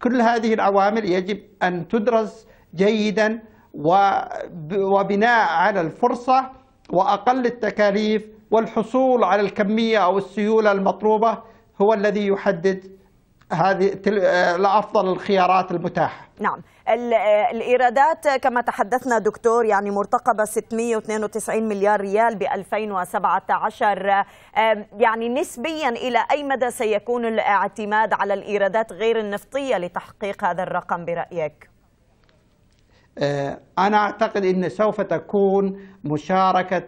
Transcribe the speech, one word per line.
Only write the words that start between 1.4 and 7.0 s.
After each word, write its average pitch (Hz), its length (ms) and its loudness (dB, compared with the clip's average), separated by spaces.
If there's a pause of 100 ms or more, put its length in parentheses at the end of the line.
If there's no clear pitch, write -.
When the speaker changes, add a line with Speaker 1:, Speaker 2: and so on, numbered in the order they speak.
Speaker 1:
أن 180 260 -2
تدرس 226 580 0 (280)
جيدًا 214 640 2 (360)
وب-، 175 1000 0
وبناء 196 760 2
على 190 280 2
الفرصة 247 720 0 (400)
وأقل 202 560 2